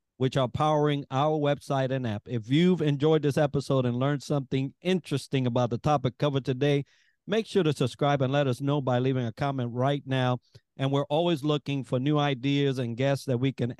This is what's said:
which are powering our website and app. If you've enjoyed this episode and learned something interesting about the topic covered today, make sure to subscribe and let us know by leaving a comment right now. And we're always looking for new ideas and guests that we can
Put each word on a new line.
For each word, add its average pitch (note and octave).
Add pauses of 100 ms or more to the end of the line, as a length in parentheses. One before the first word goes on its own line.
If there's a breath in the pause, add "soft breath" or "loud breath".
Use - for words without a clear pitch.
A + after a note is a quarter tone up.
(180)
which B2+
are C3
powering D3
our D3+
website C#3+
and C3
app. G#2
If A#2
you've E3+
enjoyed D3+
this C#3+
episode C#3
and A#2+
learned C#3
something C3+
interesting C#3+
about A#2+
the A#2+
topic C#3
covered C#3
today, C#3+ (420 soft breath)
make G#3
sure F#3+
to D3+
subscribe C#3+
and B2+
let C#3+
us B2
know C#3+
by B2+
leaving B2+
a A2+
comment C3+
right C3
now. B2+ (380 soft breath)
And C3+
we're C#3
always D#3+
looking C#3+
for B2+
new D3
ideas C#3
and A#2
guests C3+
that B2
we C3
can B2